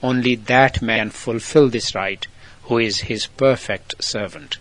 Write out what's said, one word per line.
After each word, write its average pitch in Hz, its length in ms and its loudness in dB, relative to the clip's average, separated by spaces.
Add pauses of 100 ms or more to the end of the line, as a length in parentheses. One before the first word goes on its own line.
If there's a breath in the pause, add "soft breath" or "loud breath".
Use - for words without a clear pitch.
only 127 340 2
that 127 460 2
man 113 300 0
fulfill 123 580 2
this 110 240 -4
right 98 320 -6 (380 soft breath)
who 117 140 0
is 110 240 0
his 110 260 -6
perfect - 760 -2
servant. - 580 -8